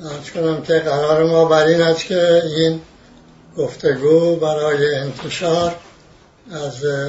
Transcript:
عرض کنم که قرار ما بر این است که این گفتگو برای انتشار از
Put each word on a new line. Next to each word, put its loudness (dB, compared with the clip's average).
عرض -14
کنم -2
که 2
قرار 2
ما 4
بر 4
این 4
است 0
که 2
این 0
گفتگو 0
برای 0
انتشار -4
از -8